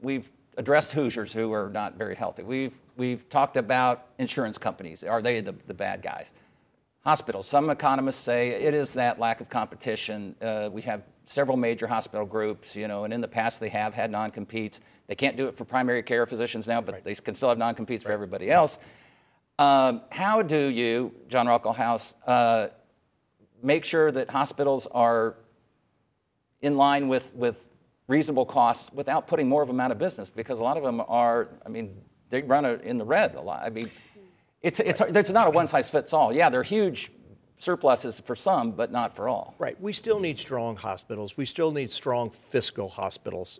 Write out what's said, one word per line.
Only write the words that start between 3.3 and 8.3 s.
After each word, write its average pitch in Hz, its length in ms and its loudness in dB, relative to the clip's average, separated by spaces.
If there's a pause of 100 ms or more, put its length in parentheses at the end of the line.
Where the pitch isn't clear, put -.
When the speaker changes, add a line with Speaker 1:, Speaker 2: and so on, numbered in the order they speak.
Speaker 1:
about 127 500 2 (100)
insurance 120 400 -4
companies. 87 460 -8
Are 110 180 0
they 117 200 0
the, 98 120 -10 (140)
the 98 60 -12
bad 98 280 -6
guys? - 320 -12 (680)
Hospitals. 117 440 0
Some 143 220 4
economists 135 480 0
say 120 340 0